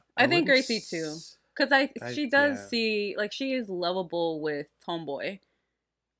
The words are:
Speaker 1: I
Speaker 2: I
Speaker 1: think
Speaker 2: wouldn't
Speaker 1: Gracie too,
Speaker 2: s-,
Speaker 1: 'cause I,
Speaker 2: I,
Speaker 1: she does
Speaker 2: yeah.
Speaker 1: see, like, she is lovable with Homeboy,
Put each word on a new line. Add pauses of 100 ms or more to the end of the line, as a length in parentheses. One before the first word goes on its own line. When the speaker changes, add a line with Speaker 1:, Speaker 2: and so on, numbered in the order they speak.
(160)
Speaker 1:
I
Speaker 2:
I
Speaker 1:
think
Speaker 2:
wouldn't
Speaker 1:
Gracie
too,
Speaker 2:
s-, (200)
Speaker 1:
'cause
I, (120)
Speaker 2:
I,
Speaker 1:
she
does
Speaker 2:
yeah.
Speaker 1:
see,
like,
she
is
lovable
with (200)
Homeboy, (800)